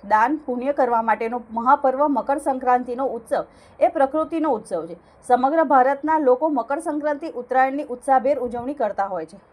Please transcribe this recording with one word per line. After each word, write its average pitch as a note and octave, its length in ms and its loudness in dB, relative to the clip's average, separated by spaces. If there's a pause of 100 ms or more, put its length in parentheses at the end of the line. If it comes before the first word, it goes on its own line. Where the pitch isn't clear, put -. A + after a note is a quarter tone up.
દાન A3 280 2
પુણ્ય B3+ 360 -4
કરવા A#3+ 300 2
માટેનો A3+ 400 -2 (100)
મહાપર્વ C4 560 2
મકર C#4 300 -2
સંક્રાંતિનો B3+ 680 -2
ઉત્સવ A3+ 380 -4 (360)
એ B3 80 4
પ્રકૃતિનો D#4 640 0
ઉત્સવ G#3 360 -4
છે. E3+ 100 -14 (300)
સમગ્ર C4+ 380 2
ભારતના C#4 540 2
લોકો C4 300 4
મકર C#4 300 -2
સંક્રાંતિ, D4+ 500 -4
ઉત્તરાયણની C4 560 0
ઉત્સાહભેર C4 540 0
ઉજવણી A#3+ 360 -6
કરતા G3 300 -2
હોય F3+ 220 -6
છે. F#3+ 140 -20 (120)